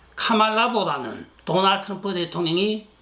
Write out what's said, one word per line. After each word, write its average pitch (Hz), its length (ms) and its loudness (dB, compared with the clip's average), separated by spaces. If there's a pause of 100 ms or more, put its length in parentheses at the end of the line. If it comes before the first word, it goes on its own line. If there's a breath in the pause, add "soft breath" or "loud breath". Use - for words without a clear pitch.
(160)
카말라보다는 214 1080 0 (200)
도널드 190 420 2
트럼프 196 260 -6
대통령이 175 720 -2 (160)